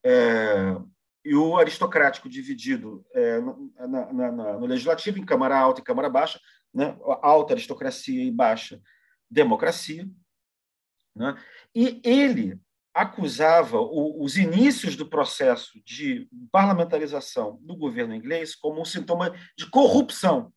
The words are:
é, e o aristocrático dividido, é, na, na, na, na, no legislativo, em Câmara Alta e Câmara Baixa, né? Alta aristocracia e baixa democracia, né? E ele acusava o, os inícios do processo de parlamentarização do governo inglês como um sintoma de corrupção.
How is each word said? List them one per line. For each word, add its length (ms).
é, 680
e 120
o 220
aristocrático 720
dividido, 840
é, 280
na, 460
na, 260
na, 180
na, 220
no 120
legislativo, 540
em 60
Câmara 340
Alta 220
e 20
Câmara 260
Baixa, 300
né? 240
Alta 320
aristocracia 680
e 80
baixa 500
democracia, 800
né? 240
E 260
ele 560
acusava 840
o, 460
os 140
inícios 580
do 140
processo 760
de 460
parlamentarização 1120
do 140
governo 400
inglês 400
como 260
um 40
sintoma 500
de 120
corrupção. 880